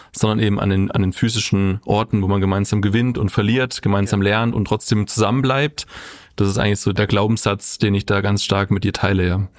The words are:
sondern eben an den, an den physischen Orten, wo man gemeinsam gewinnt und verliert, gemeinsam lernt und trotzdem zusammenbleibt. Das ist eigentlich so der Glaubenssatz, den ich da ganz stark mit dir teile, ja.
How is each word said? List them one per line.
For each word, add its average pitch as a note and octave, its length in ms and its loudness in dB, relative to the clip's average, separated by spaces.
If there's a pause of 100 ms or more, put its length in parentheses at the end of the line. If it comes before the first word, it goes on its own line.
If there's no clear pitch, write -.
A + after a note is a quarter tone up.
(140)
sondern G#2+ 240 0
eben G#2 220 2
an G2 80 0
den, F#2+ 220 2
an - 100 0
den F#2 140 0
physischen G2+ 720 0
Orten, G#2+ 340 2
wo F#2+ 80 0
man G2 140 2
gemeinsam G2 400 0
gewinnt A#2 340 0
und G2 140 -2
verliert, A#2+ 500 0
gemeinsam G2+ 400 0
lernt A2 340 0
und G#2 120 -2
trotzdem G#2+ 400 0
zusammenbleibt. C3 800 0 (500)
Das G2+ 120 2
ist G2 80 0
eigentlich G#2 240 0
so G2+ 140 -2
der G#2 120 0
Glaubenssatz, G#2 680 0
den G#2 180 2
ich G2 120 -2
da G2+ 160 0
ganz G2+ 200 0
stark G2 280 0
mit G2 140 0
dir G2 100 0
teile, F#2 340 0
ja. F#2+ 200 0 (100)